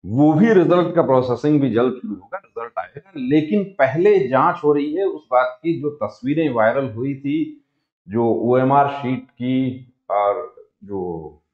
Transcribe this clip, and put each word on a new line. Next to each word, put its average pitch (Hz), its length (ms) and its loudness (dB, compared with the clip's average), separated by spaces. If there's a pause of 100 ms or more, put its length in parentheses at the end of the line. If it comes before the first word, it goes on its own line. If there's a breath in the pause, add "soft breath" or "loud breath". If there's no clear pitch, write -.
वो 131 300 2
भी, 214 200 4
result 175 420 4
का 170 80 2
processing 131 580 2
भी 135 100 0
जल्द 123 220 0
शुरू 110 220 -10
होगा, 92 220 -14
result - 420 -12
आएगा, 135 380 -16
लेकिन 156 460 0 (160)
पहले 165 380 2 (100)
जांच 131 360 2
हो 147 100 4
रही 147 200 -2
है 190 120 -2
उस 156 260 -6
बात 127 320 0
की, 160 180 -2
जो 147 160 -4
तस्वीरें 143 540 -4
viral 120 400 0
हुई 131 240 -6
थी, 147 480 -6 (440)
जो 113 260 0 (120)
ओएमआर 135 460 4
sheet 123 320 -6
की 131 680 -6 (180)
और 101 440 -2 (280)
जो 87 580 -10 (120)